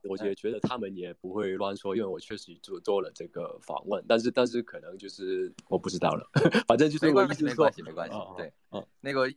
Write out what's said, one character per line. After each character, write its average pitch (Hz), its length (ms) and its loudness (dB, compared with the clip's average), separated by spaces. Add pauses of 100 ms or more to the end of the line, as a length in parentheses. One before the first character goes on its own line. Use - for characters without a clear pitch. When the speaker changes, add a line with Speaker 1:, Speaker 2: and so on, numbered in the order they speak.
Speaker 1:
我 98 120 -4
觉 104 80 -6
得， 98 80 0
Speaker 2:
嗯。 - 20 -6
Speaker 1:
觉 104 160 -4
得 117 100 -4
他 123 160 0
们 98 200 -4
也 87 180 -8
不 92 180 -10
会 98 200 0
乱 98 240 -2
说， 98 180 -4
因 110 80 0
为 101 40 -2
我 92 120 -4
确 - 180 -12
实 90 240 -16
做， 92 200 -10
做 101 200 2
了 92 140 -4
这 85 140 -10
个 - 340 -10
访 - 240 -8
问， 95 220 -2
但 117 100 6
是， 117 120 2
但 123 160 4
是 120 160 -2
可 87 180 -14
能 87 180 -14
就 98 100 -14
是 92 440 -4 (160)
我 92 100 2
不 90 100 -6
知 90 100 -4
道 87 120 2
了， - 240 -4
<laughs> 165 320 6
反 117 100 8
正 151 140 6
就 151 80 -2
是 160 160 4
我 - 100 8
意 - 40 4
思 143 200 0
是 123 60 -2
说， 147 120 4
Speaker 2:
没 - 40 6
关 - 20 2
系， - 100 -14
没 80 100 -12
关 82 180 -6
系， - 20 -10
没 104 60 -6
关 95 80 -8
系， 95 60 -16
Speaker 1:
哦， - 40 -16
Speaker 2:
对。 87 100 -8 (240)
Speaker 1:
哦， 104 100 -8
哦。 - 80 -14 (120)
Speaker 2:
那 139 120 -6
个， 131 240 2